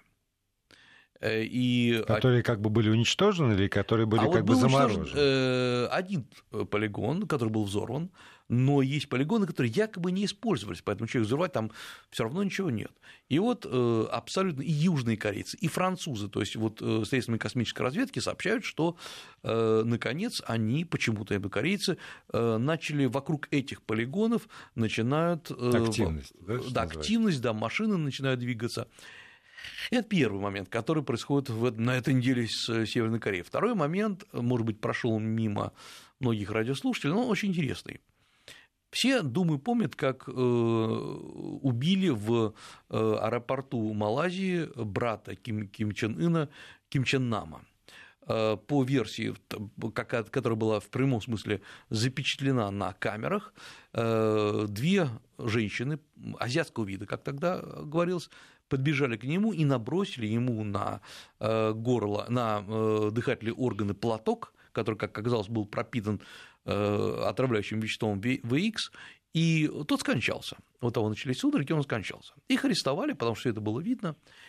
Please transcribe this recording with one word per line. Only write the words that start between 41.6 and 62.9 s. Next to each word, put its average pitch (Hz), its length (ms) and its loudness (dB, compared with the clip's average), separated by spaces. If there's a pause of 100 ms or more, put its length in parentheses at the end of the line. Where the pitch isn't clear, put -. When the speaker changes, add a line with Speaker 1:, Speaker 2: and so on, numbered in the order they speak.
Speaker 1:
в, 110 440 2 (360)
э, 110 320 2
аэропорту 117 720 -2
Малайзии 170 800 0
брата 110 600 -4
Ким, 107 320 -6
Ким 107 240 -4
Чен 110 280 -2
Ына, 165 280 2 (420)
Ким 135 140 2
Чен 131 260 0
Нама. 80 320 -6 (640)
Э, 110 300 2
по 143 260 2
версии, 113 500 0 (160)
т-, - 80 -8 (360)
какая, 117 300 -2
которая 113 340 0
была 110 220 2
в - 100 -12
прямом 127 320 2
смысле 104 400 -2 (280)
запечатлена 127 840 0
на 98 220 -2
камерах, 127 600 -4 (400)
э, 107 760 2
две 151 400 2 (280)
женщины 120 640 -2 (400)
азиатского 120 460 -2
вида, 98 200 -8
как 117 180 -8
тогда 147 360 -2
говорилось, 160 720 -4 (400)
подбежали 135 480 2
к - 80 -12
нему 190 280 0
и 160 120 0
набросили 135 600 0
ему 113 380 0
на, 104 380 -4 (380)
э, 110 340 0
горло, 110 560 0
на, 110 380 0
э, 107 440 2